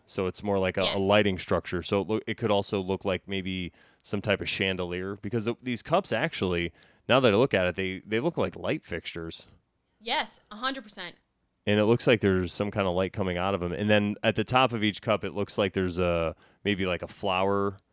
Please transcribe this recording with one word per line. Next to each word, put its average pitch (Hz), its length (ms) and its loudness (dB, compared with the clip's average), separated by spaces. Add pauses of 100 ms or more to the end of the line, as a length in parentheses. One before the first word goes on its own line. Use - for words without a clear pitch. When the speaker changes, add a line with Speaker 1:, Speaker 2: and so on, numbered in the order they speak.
Speaker 1:
So 98 220 -2
it's - 160 -6
more 101 160 2
like 92 180 2
a, 98 40 2
a 92 40 2
Speaker 2:
Yes. 95 140 0
Speaker 1:
lighting 98 380 4
structure. 90 460 -2
So 101 180 0
it 80 80 -4
loo-, 110 180 -2
it 110 100 -4
could 110 140 0
also 101 300 0
look 95 240 -4
like 92 220 -2
maybe 92 440 -4 (300)
some 101 200 -6
type 95 200 2
of 85 80 -4
chandelier, 92 720 -2
because 107 240 -2
th-, 117 160 -2
these 123 220 -6
cups 180 280 0
actually, 92 640 -2 (340)
now 123 120 6
that 127 120 6
I 98 60 6
look 131 160 4
at 92 140 2
it, 87 80 -2
they, 95 300 -4
they 107 140 -2
look 160 180 -2
like 92 180 -2
light 101 280 -4
fixtures. - 640 -8 (540)
Speaker 2:
Yes, 233 380 -4 (120)
a 208 40 -16
hundred 262 280 -6
percent. 185 320 -14 (520)
Speaker 1:
And 104 120 4
it 104 60 4
looks 117 220 2
like 120 140 4
there's 92 300 2
some 104 200 -4
kind 98 160 0
of 87 80 0
light 92 180 0
coming 92 240 -2
out 95 160 0
of 90 80 -2
'em. 87 100 -2
And 104 180 -2
then 104 340 4
at 110 120 2
the 110 80 0
top 127 300 2
of 107 100 -2
each 104 180 -2
cup, 107 220 0
it 82 120 -6
looks 101 220 -4
like 101 160 2
there's 90 260 0
a, 85 360 0 (280)
maybe 95 220 0
like 87 180 -2
a - 40 -8
flower 98 720 0 (160)